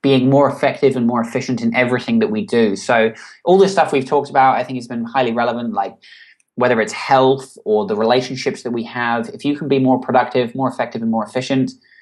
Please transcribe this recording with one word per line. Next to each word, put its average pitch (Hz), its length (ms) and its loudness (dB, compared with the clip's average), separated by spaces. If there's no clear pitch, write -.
being 135 300 2
more 139 180 4
effective 135 460 0
and 120 140 0
more 120 120 0
efficient 123 400 -4
in 117 140 -2
everything 120 460 0
that 110 100 2
we 107 160 -4
do. 110 300 2
So 113 360 0
all 185 140 4
this 196 140 6
stuff - 200 0
we've 135 120 0
talked 139 260 -2
about, 131 260 4
I 123 60 -2
think 131 160 -6
has 117 100 -12
been 117 160 -6
highly 123 280 -2
relevant, 117 420 -2
like 98 220 -6
whether 123 260 2
it's 107 120 -2
health 131 720 0
or 107 220 0
the 104 100 -2
relationships 127 640 -2
that 123 80 -8
we 117 140 -6
have. 120 460 -4
If - 140 -18
you 143 120 0
can 156 100 -8
be 135 140 2
more 131 200 2
productive, 123 540 0
more 131 140 -2
effective, 117 340 -6
and 113 80 -2
more 113 140 -2
efficient, 127 480 -2